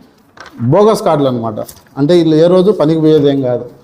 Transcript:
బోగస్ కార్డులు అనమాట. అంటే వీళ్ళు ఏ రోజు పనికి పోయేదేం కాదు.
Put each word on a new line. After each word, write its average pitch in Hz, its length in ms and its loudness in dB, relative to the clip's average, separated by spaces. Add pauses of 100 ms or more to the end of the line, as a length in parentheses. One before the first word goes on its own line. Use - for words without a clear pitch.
(640)
బోగస్ 202 400 2
కార్డులు 151 260 0
అనమాట. 113 260 -6 (440)
అంటే 147 160 0
వీళ్ళు 160 220 2
ఏ 165 100 4
రోజు 180 240 2
పనికి 160 300 0
పోయేదేం 143 420 2
కాదు. 123 220 -4 (200)